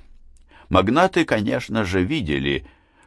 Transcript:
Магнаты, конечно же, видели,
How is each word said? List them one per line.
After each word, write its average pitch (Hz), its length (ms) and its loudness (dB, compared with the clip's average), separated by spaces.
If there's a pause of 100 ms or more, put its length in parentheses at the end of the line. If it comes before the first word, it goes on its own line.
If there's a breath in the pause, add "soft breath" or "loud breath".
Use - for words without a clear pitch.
(680 soft breath)
Магнаты, 143 560 2
конечно 110 600 -2
же, 92 200 0
видели, 71 600 -2 (420 soft breath)